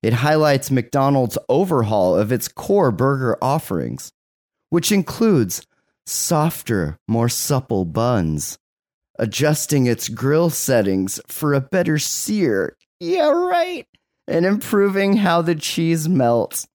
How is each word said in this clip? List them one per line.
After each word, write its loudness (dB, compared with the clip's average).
it 0
highlights 2
McDonald's 0
overhaul 2
of 0
its -2
core 0
burger 0
offerings, -4
which 0
includes 0
softer, -2
more 0
supple -2
buns, -2
adjusting 0
its -2
grill 0
settings 0
for -2
a 2
better 0
sear. -2
Yeah, 0
right. 0
And 0
improving 2
how 2
the 0
cheese -2
melts. 0